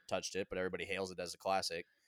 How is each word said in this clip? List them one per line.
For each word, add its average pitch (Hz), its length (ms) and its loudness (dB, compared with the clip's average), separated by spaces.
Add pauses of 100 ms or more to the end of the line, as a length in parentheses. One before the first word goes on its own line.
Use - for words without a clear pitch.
touched 92 260 0
it, 95 140 2
but 95 80 -2
everybody 90 300 0
hails 95 240 0
it 90 100 -8
as 85 140 -4
a - 40 -16
classic. 92 460 2 (240)